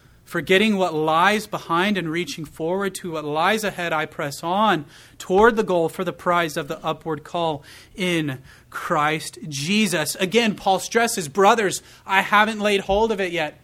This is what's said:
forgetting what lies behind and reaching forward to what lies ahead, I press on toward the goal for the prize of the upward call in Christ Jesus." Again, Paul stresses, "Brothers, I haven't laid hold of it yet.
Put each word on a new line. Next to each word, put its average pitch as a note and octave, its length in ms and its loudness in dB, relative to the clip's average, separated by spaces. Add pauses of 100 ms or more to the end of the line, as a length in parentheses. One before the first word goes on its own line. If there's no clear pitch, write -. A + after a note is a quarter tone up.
(240)
forgetting F#3+ 520 2
what F3+ 180 0
lies E3 520 2
behind F#3 520 0
and E3 120 -4
reaching E3+ 340 -6
forward F#3+ 520 -4
to F3 160 -10
what D#3 120 -8
lies F3 400 0
ahead, F3 280 -4
I D#3 140 -2
press D3+ 360 -8
on F3+ 420 0 (340)
toward G#3+ 380 4
the A3 80 0
goal E3+ 240 0
for F#3+ 160 -6
the F3 80 -4
prize E3+ 440 0
of D#3 120 -6
the D#3+ 160 -8
upward D#3 400 -6
call D#3+ 400 -4 (320)
in D#3+ 440 -2 (300)
Christ D#3 680 -2 (100)
Jesus." D#3+ 680 0
Again, G3+ 380 0
Paul F#3 240 0
stresses, A3 500 -2
"Brothers, G3+ 540 4 (240)
I G3 140 4
haven't G#3 400 2
laid G3+ 220 2
hold G#3+ 280 2
of G3+ 100 -2
it F3+ 120 -2
yet. D#3 320 -4